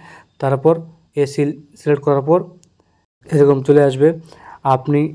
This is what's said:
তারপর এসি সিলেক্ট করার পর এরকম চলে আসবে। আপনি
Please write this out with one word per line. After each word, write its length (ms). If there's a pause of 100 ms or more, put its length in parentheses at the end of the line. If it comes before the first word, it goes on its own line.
(420)
তারপর 320 (500)
এসি 200 (360)
সিলেক্ট 280
করার 220
পর 100 (880)
এরকম 300 (100)
চলে 220
আসবে। 180 (680)
আপনি 240 (160)